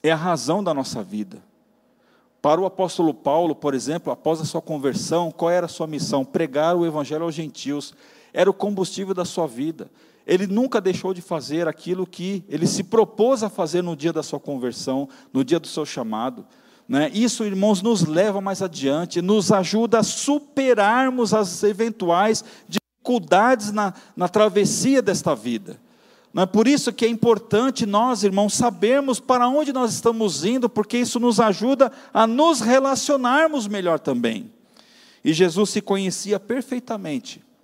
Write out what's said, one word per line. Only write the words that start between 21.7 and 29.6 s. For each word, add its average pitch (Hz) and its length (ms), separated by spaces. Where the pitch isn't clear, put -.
dificuldades 208 1040
na, 202 200
na 175 140
travessia 214 760
desta 170 320
vida. 110 460
Não 180 120
é - 20
por 214 220
isso 277 240
que - 120
é 226 40
importante 233 760
nós, 214 380
irmãos, 202 320
sabermos 247 640
para 247 300
onde 285 240